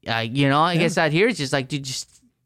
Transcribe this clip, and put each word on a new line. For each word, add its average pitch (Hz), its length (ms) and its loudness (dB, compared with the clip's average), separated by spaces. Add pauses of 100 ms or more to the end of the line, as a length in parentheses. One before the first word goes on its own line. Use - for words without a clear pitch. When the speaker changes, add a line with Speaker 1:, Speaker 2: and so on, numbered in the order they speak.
Speaker 1:
Uh, 113 120 -2
you 123 280 0
know, 143 140 4
I 175 120 2
Speaker 2:
Yeah. 165 80 2
Speaker 1:
guess 165 160 0
out 160 140 2
here 185 160 4
it's 208 120 -2
just 135 140 -6
like, 135 140 -2
dude, 139 160 -6
just - 380 -12 (240)